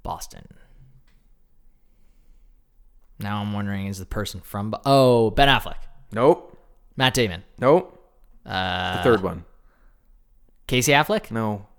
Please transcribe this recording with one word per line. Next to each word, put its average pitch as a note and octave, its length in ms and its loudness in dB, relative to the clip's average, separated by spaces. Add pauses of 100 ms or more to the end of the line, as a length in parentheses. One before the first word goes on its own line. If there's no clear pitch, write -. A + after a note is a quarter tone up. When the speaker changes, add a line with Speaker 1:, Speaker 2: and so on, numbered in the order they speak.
Speaker 1:
Boston. - 460 -14 (2750)
Now G#2 220 -6
I'm G#2 100 -4
wondering, G2+ 360 -6
is G2 120 -8
the F#2 60 -12
person G2+ 340 -8
from G#2 320 -10
Bo-, - 140 -10
oh, B2+ 460 4
Ben C#3 180 4
Affleck. A2+ 260 0 (380)
Speaker 2:
Nope. C3 440 2 (380)
Speaker 1:
Matt C3 180 2
Damon. G2 300 -2 (160)
Speaker 2:
Nope. D3 380 2 (480)
Speaker 1:
Uh, F#2 520 -4
Speaker 2:
The F2+ 60 -2
third A2 200 4
one. E2+ 200 -8 (1200)
Speaker 1:
Casey C3 260 2
Affleck? G3+ 380 0
Speaker 2:
No. G#2+ 360 -4 (120)